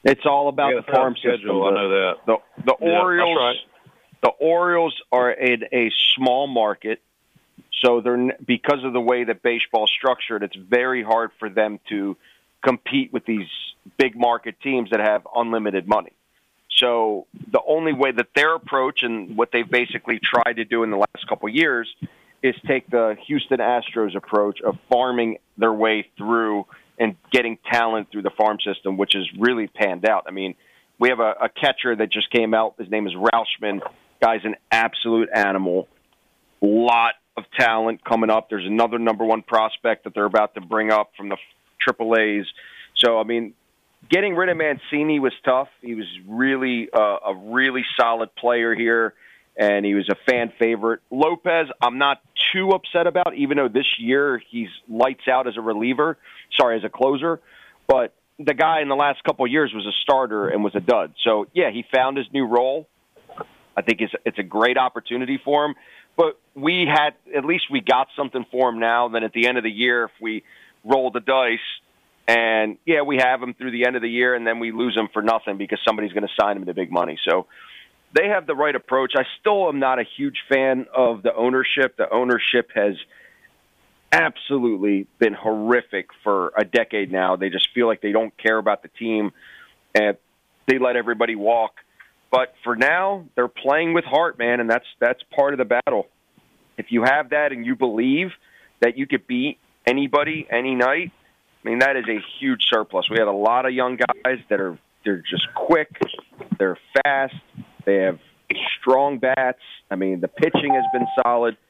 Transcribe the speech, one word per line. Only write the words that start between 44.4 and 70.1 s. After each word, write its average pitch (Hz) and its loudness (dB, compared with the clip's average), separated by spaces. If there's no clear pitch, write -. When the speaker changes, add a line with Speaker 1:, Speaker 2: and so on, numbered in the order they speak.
Speaker 1:
of 170 0
Mancini 151 0
was 131 0
tough. 131 2
He 120 -10
was 107 -8
really, 127 -2
uh, 107 2
a 98 -4
really 123 -2
solid 117 0
player 117 0
here, 113 0
and 101 2
he 101 0
was 101 -2
a 98 0
fan 120 0
favorite. 113 0
Lopez, 165 0
I'm 120 0
not 139 0
too 190 -2
upset 180 0
about, 175 0
even 143 -2
though 135 2
this 120 -2
year 131 0
he's 113 -8
lights 120 -2
out 131 2
as 110 -8
a 117 -8
reliever, 120 -2
sorry, 120 2
as 95 -4
a 110 -6
closer. 143 0
But 127 4
the 147 -2
guy 156 2
in 143 -2
the 139 0
last 143 0
couple 139 0
of 120 -2
years 143 0
was 101 -8
a 104 -6
starter 117 0
and 104 0
was 101 -2
a 104 0
dud. 92 0
So, 107 2
yeah, 170 2
he 113 -8
found 135 2
his 127 -6
new 135 0
role. 131 0
I 101 -2
think 110 0
it's, 107 -4
it's 110 -4
a 101 -6
great 110 0
opportunity 127 -4
for 147 2
him. 147 -4
But 165 0
we 165 0
had, 147 2
at 135 -2
least 175 -2
we 139 -2
got 131 2
something 131 -6
for 127 2
him 113 -6
now. 117 2
Then 113 -2
at 110 -6
the 120 0
end 127 0
of 117 -4
the 113 -4
year, 120 0
if 110 -12